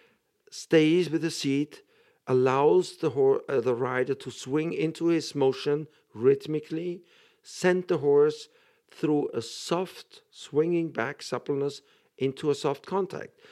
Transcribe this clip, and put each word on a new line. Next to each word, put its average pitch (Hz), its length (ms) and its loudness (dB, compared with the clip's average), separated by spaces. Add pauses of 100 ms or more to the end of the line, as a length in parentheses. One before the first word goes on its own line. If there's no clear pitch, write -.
(500)
stays 160 600 2
with 156 100 -2
the 160 100 -4
seat, 143 520 -4 (420)
allows 139 720 4
the 160 140 -2
hor-, 135 360 2
uh, 135 140 0
the 123 140 0
rider 127 400 -2
to 135 160 -12
swing 156 420 -4
into 160 340 -4
his 165 280 -2
motion 143 520 0 (260)
rhythmically, 151 880 -2 (420)
send 180 440 0
the 170 120 0
horse 147 500 4 (400)
through 147 440 0
a 117 80 -4
soft - 800 -8 (100)
swinging 165 580 -2
back 131 320 -4
suppleness 139 600 -4 (360)
into 135 320 -2
a 143 60 2
soft 143 300 -4
contact. - 520 -6 (140)